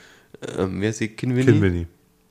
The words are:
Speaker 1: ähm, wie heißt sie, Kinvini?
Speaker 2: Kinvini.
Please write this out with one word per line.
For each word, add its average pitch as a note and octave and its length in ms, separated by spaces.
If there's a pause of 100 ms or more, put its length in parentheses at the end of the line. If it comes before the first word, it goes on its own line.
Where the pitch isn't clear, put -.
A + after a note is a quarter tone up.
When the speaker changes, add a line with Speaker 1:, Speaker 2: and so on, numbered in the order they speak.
(580)
Speaker 1:
ähm, F#2 240
wie G#2+ 60
heißt A2+ 120
sie, A2 80
Kinvini? B2+ 440
Speaker 2:
Kinvini. F2+ 360 (420)